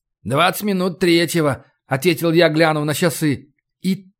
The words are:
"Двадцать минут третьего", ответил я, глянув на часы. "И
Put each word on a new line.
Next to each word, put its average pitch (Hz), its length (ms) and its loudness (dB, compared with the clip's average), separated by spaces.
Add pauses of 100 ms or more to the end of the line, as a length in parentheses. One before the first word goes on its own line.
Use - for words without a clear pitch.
(240)
"Двадцать 165 400 -2
минут 190 360 -2
третьего", 170 680 0 (220)
ответил 165 440 -2
я, 165 180 4
глянув 156 360 0
на 151 80 -2
часы. 156 600 -2 (280)
"И 190 380 -6